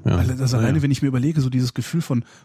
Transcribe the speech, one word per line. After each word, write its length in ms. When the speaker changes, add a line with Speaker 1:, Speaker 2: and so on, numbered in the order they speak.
Speaker 1:
ja. 120
Speaker 2:
Alle-, 180
das 160
Speaker 1:
Naja. 120
Speaker 2:
alleine, 180
wenn 100
ich 100
mir 60
überlege, 340
so 80
dieses 240
Gefühl 280
von, 220